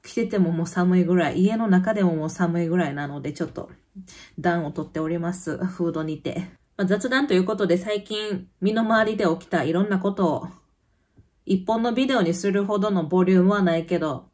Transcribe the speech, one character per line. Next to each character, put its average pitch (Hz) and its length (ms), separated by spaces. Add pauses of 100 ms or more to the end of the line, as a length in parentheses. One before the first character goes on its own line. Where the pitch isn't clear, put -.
着 - 120
て 226 140
て 208 120
も 170 120
も 165 120
う 170 40
寒 180 320
い 180 40
ぐ 180 140
ら 160 140
い、 165 100
家 214 160
の 226 100
中 185 260
で 208 120
も 170 100
も 156 120
う - 20
寒 170 320
い 165 80
ぐ 175 80
ら 165 120
い 139 40
な 143 140
の 143 120
で、 147 140
ち - 80
ょ 165 60
っ - 20
と - 200 (680)
暖 170 260
を 147 60
取 151 160
っ - 20
て 160 120
お 156 80
り 170 80
ま 170 160
す。 - 240
フ 180 320
ー - 20
ド 160 120
に 156 160
て。 - 320 (260)
ま 196 80
あ、 - 20
雑 202 220
談 269 180
と 214 60
い 180 60
う 185 40
こ 208 140
と 202 100
で、 170 100
最 208 280
近 214 420 (140)
身 196 100
の 226 160
回 220 180
り 214 120
で 208 80
起 175 200
き - 40
た 165 160
い 160 80
ろ 180 100
ん 208 60
な 196 100
こ 196 140
と 175 200
を、 - 140 (960)
一 190 220
本 220 160
の 240 100
ビ 262 140
デ 262 80
オ 233 60
に 170 120
す 202 160
る 196 140
ほ 208 160
ど 208 120
の 185 120
ボ 180 220
リ 185 80
ュ 185 80
ー - 20
ム 190 80
は 202 100
な 170 140
い 165 100
け 175 140
ど 151 340